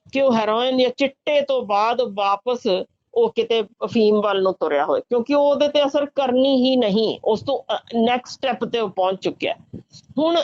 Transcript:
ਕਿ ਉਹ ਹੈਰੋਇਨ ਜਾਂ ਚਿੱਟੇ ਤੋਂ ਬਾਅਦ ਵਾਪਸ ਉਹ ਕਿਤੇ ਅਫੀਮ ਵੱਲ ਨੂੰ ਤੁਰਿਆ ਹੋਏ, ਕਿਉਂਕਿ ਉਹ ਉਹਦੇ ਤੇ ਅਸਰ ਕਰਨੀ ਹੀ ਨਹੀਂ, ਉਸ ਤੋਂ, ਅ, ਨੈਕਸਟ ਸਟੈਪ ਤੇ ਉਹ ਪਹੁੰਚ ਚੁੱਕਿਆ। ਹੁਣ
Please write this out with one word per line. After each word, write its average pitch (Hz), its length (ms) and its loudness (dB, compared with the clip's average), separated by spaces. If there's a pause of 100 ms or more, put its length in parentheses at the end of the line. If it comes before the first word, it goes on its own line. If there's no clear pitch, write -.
(120)
ਕਿ 269 80 -2
ਉਹ 269 140 4
ਹੈਰੋਇਨ 226 440 0
ਜਾਂ 254 180 2
ਚਿੱਟੇ 285 440 -2
ਤੋਂ 269 220 -2
ਬਾਅਦ 214 380 0
ਵਾਪਸ 202 840 -2 (300)
ਉਹ 226 180 2
ਕਿਤੇ 226 300 0 (220)
ਅਫੀਮ 214 360 2
ਵੱਲ 196 220 0
ਨੂੰ 190 100 2
ਤੁਰਿਆ 151 320 0
ਹੋਏ, 147 160 0
ਕਿਉਂਕਿ 240 340 -2
ਉਹ 285 80 4
ਉਹਦੇ 285 260 2
ਤੇ 294 180 2
ਅਸਰ 285 200 -2
ਕਰਨੀ 269 500 0
ਹੀ 262 200 2
ਨਹੀਂ, 214 480 0
ਉਸ 208 180 0
ਤੋਂ, 254 320 -6
ਅ, - 100 -8 (100)
ਨੈਕਸਟ 240 400 0
ਸਟੈਪ 240 300 -4
ਤੇ 233 160 -4
ਉਹ 214 80 -2
ਪਹੁੰਚ 185 360 -4
ਚੁੱਕਿਆ। 139 300 -6 (640)
ਹੁਣ 330 240 0